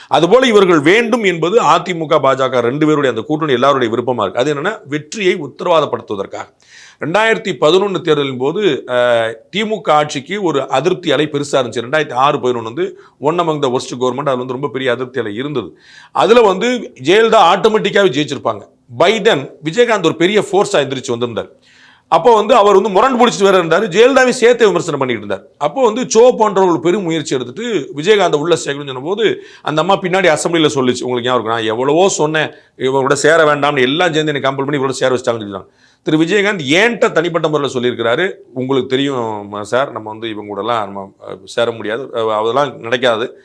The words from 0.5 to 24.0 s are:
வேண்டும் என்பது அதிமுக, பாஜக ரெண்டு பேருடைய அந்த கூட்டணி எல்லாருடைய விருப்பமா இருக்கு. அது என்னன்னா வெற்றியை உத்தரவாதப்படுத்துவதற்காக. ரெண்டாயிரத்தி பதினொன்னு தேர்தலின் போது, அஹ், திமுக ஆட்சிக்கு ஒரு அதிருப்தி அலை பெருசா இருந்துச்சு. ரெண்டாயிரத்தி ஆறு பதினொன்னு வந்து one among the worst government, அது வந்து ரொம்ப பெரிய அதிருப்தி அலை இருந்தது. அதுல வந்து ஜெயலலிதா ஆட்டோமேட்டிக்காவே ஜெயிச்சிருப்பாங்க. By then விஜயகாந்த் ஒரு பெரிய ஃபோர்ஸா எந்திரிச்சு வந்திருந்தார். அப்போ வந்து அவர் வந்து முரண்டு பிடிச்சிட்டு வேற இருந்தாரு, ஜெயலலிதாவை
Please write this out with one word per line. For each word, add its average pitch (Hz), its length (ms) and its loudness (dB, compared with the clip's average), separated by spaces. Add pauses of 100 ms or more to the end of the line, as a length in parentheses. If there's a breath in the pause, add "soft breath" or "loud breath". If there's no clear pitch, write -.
வேண்டும் 220 440 2
என்பது 180 380 0
அதிமுக, 165 600 0
பாஜக 131 360 0
ரெண்டு 127 260 0
பேருடைய 147 240 2
அந்த 113 120 -4
கூட்டணி 151 300 -2
எல்லாருடைய 127 440 2
விருப்பமா 123 260 -2
இருக்கு. 98 180 -2
அது 143 140 0
என்னன்னா 175 340 -6
வெற்றியை 151 480 -4
உத்தரவாதப்படுத்துவதற்காக. 123 1120 -4 (520 loud breath)
ரெண்டாயிரத்தி 202 600 0
பதினொன்னு 180 420 2
தேர்தலின் 143 360 -2
போது, 151 500 -2
அஹ், 120 480 2 (200)
திமுக 208 340 -4
ஆட்சிக்கு 151 520 0
ஒரு 147 280 -2
அதிருப்தி 156 420 0
அலை 147 200 0
பெருசா 143 200 -2
இருந்துச்சு. 120 340 -2
ரெண்டாயிரத்தி 147 280 -2
ஆறு 143 240 2
பதினொன்னு 120 260 -2
வந்து 143 360 -8 (200 loud breath)
one 156 200 -2
among 156 240 -2
the 131 60 2
worst 127 300 -6
government, 127 280 -2
அது 131 100 0
வந்து 127 160 -6
ரொம்ப 139 140 -6
பெரிய 131 240 -4
அதிருப்தி 127 280 -6
அலை 107 160 -6
இருந்தது. 123 420 -8 (340 loud breath)
அதுல 196 300 4
வந்து 220 520 0 (100)
ஜெயலலிதா 214 360 4 (160)
ஆட்டோமேட்டிக்காவே 196 540 2
ஜெயிச்சிருப்பாங்க. 123 580 -4 (320)
By 175 200 4
then 185 320 0 (120)
விஜயகாந்த் 208 420 0
ஒரு 156 100 2
பெரிய 190 240 2
ஃபோர்ஸா 190 360 0
எந்திரிச்சு 131 340 -2
வந்திருந்தார். 117 400 -4 (580 soft breath)
அப்போ 226 280 4
வந்து 214 200 2
அவர் 202 180 6
வந்து 202 160 4
முரண்டு 240 380 4
பிடிச்சிட்டு 196 160 -2
வேற 190 200 4
இருந்தாரு, 165 240 2
ஜெயலலிதாவை 254 420 4